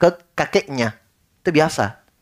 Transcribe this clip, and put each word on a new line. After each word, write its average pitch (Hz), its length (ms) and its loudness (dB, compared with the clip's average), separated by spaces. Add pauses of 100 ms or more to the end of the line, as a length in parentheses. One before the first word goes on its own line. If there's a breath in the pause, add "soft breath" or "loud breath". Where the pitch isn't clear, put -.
ke 170 100 6 (240)
kakeknya. 139 600 -4 (480)
Itu 180 80 0
biasa. 151 480 0 (200)